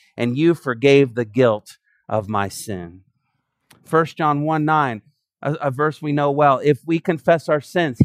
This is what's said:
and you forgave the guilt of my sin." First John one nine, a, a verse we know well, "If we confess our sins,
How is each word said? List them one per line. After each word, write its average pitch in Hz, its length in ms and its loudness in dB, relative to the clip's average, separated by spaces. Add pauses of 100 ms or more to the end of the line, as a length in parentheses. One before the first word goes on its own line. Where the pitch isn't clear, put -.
(160)
and 120 220 -4
you 165 180 2
forgave 139 580 2
the 120 120 -4
guilt 107 520 0 (300)
of 107 220 -4
my 101 180 -2
sin." 92 540 -14 (800)
First 160 340 -2
John 147 260 -2
one 156 200 -2
nine, 147 380 -2 (400)
a, 147 140 -4
a 147 140 -4
verse 147 320 -4
we 151 120 -4
know 143 180 0
well, 143 320 2
"If 143 220 2
we 165 140 0
confess 170 500 0
our 151 120 0
sins, 156 440 -2